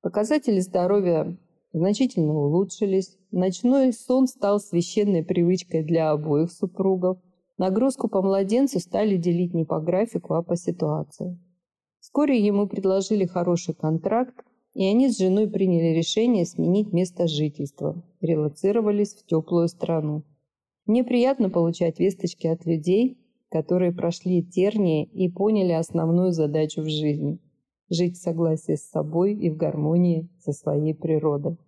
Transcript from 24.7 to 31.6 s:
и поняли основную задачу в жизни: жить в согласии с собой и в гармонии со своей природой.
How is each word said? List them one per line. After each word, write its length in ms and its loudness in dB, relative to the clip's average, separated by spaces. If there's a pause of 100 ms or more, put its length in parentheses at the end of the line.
и 240 -4
поняли 420 0
основную 600 0
задачу 500 -2
в 80 -4
жизни: 500 -2 (500)
жить 280 -2
в 40 -20
согласии 540 -2
с 140 -14
собой 440 -2
и 160 -2
в 80 -6
гармонии 720 0 (100)
со 120 -6
своей 420 -2
природой. 640 -2 (100)